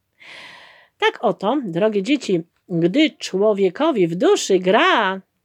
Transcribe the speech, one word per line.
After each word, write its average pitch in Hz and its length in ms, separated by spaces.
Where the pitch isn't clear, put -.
Tak - 220
oto, 214 440
drogie 202 380
dzieci, 208 400
gdy 190 420
człowiekowi 196 960
w 165 80
duszy 220 440
gra 202 640